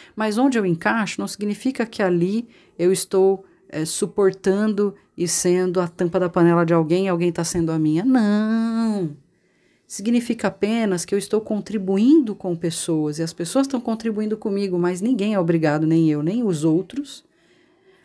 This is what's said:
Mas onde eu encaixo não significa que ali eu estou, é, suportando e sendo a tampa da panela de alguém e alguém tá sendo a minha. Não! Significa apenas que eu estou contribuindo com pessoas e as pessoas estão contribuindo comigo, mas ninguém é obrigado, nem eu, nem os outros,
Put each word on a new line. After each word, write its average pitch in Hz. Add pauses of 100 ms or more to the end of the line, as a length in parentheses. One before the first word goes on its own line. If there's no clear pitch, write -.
(160)
Mas 214
onde 262
eu 208
encaixo 196
não 196
significa 214
que 226
ali 190 (320)
eu 175
estou, 190 (240)
é, 156
suportando 196 (200)
e 175
sendo 180
a 175
tampa 175
da 180
panela 170
de 170
alguém 170
e 196
alguém 175
tá 170
sendo 165
a 160
minha. 156
Não! 220 (680)
Significa 233
apenas 208
que -
eu 202
estou 208
contribuindo 214
com 180
pessoas 160
e 165
as 165
pessoas 269
estão 262
contribuindo 220
comigo, 202
mas 175
ninguém 214
é 196
obrigado, 160
nem 160
eu, 147
nem 214
os 165
outros, 170 (800)